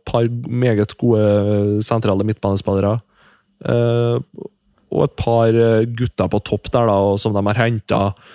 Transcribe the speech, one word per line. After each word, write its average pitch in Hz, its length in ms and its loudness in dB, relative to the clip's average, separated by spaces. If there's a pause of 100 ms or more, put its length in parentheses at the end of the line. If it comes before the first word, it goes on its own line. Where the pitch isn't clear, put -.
par 117 200 0
meget 120 720 -2
gode, 117 240 2
eh, 104 600 2
sentrale 107 440 0
midtbanespillere, 101 760 0 (640)
eh, 120 540 0 (760)
og - 120 0
et 147 120 -4
par, 117 320 0
eh, 113 360 2
gutter 117 440 -4
på 104 160 -2
topp - 260 -6
der 120 160 2
da, 107 100 2
og 98 220 2
som 110 140 -2
de 101 120 -2
har 104 100 -2
hentet, 107 600 -2 (200)